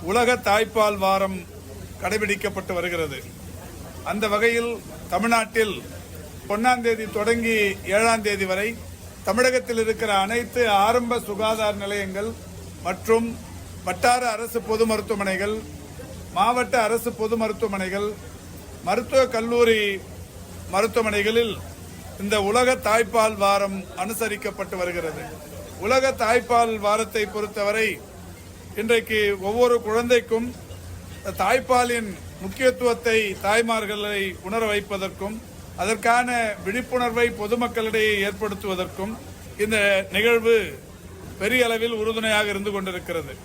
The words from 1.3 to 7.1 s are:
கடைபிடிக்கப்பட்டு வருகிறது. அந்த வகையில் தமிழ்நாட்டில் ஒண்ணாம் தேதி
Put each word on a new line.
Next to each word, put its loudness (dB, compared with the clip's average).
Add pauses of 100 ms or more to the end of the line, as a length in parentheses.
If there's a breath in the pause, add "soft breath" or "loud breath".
கடைபிடிக்கப்பட்டு -2
வருகிறது. -2 (920)
அந்த 0
வகையில் 2 (400)
தமிழ்நாட்டில் 2 (800)
ஒண்ணாம் 2
தேதி 2 (100)